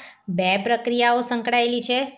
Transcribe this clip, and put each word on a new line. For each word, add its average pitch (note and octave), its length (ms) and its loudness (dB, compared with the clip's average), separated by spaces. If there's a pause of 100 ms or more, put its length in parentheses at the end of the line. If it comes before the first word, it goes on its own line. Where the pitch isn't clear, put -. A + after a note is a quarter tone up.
(300)
બે F#3 280 2
પ્રક્રિયાઓ A#3+ 640 2
સંકળાયેલી A#3+ 600 0
છે, B3+ 360 -2